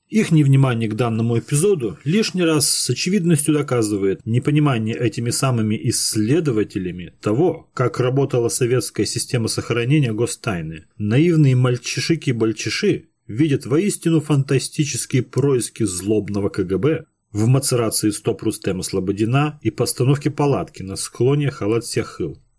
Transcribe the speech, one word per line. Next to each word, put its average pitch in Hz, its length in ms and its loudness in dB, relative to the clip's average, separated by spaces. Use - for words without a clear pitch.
Их 214 200 2
невнимание 135 580 4
к 107 60 -4
данному 117 440 0
эпизоду 143 680 0
лишний 180 400 0
раз 156 260 2
с - 200 -2
очевидностью 165 640 0
доказывает 107 720 0
непонимание 123 680 0
этими 117 360 -2
самыми 113 580 0
исследователями 107 1300 -2
того, 123 540 0
как 123 240 0
работала 131 500 0
советская 117 580 0
система 113 420 -4
сохранения 120 640 0
гостайны. 87 720 -4
Наивные 135 580 4
мальчишики-бальчиши 123 1500 -2
видят 139 400 0
воистину 165 540 0
фантастические 139 1000 0
происки 127 600 0
злобного 101 640 -2
К - 140 -2
Г 92 160 -2
Б 156 280 -2
в 107 160 2
мацерации 123 600 2
стоп - 320 -4
Рустема 92 400 -2
Слободина 107 800 -2
и 110 80 -2
постановке 135 600 0
палатки 127 520 -2
на 95 140 -8
склоне 139 520 0
Халат-Сяхыл, 107 880 -4